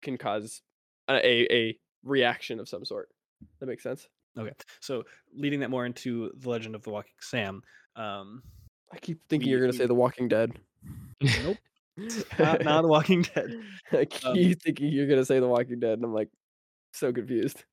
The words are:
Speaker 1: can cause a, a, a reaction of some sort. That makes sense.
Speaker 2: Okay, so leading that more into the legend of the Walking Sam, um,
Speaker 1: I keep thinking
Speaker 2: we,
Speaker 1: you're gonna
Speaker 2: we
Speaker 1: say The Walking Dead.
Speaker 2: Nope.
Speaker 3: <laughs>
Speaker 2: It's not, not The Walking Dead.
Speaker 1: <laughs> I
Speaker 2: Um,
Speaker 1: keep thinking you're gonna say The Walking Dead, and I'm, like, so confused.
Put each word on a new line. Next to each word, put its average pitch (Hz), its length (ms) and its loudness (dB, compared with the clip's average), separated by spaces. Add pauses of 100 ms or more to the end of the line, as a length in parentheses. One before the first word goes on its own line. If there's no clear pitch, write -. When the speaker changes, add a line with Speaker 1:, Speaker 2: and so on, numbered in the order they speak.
Speaker 1:
can 131 140 -8
cause 107 440 -6 (480)
a, 135 60 4 (100)
a, 120 300 6
a 113 240 0 (240)
reaction 120 560 0
of 104 100 -14
some 101 160 -12
sort. 104 260 -10 (480)
That 131 80 -10
makes 123 160 -10
sense. 127 260 -10 (280)
Speaker 2:
Okay, 113 140 -8 (300)
so 127 220 -6 (300)
leading 143 280 -2
that 123 80 -4
more 127 160 -4
into 120 500 -6
the 127 140 -12
legend 110 260 -6
of 107 80 -14
the 113 80 -12
Walking 104 300 -10
Sam, 98 420 -6 (320)
um, 104 480 -12 (480)
Speaker 1:
I - 60 -20
keep - 320 -10
thinking 135 200 2
Speaker 2:
we, - 20 4
Speaker 1:
you're 127 100 4
gonna 127 100 4
Speaker 2:
we 123 100 -2
Speaker 1:
say 127 40 2
The 120 100 4
Walking 123 320 2
Dead. 113 260 2 (800)
Speaker 2:
Nope. 147 280 -2 (360)
Speaker 3:
<laughs> - 0 - (200)
Speaker 2:
It's - 200 -10
not, 160 260 4
not 156 180 4
The 165 60 4
Walking 160 360 6
Dead. 165 320 -4 (180)
Speaker 1:
<laughs> - 180 -12
I 143 140 4 (180)
Speaker 2:
Um, 127 160 2
Speaker 1:
keep 180 220 6
thinking 147 300 -2
you're 143 160 0
gonna 135 180 4
say 131 140 4
The 127 80 4
Walking 123 320 0
Dead, 117 140 2
and 117 100 -2
I'm, 117 100 -4
like, 107 160 -2 (640)
so 131 200 -2
confused. 120 600 -4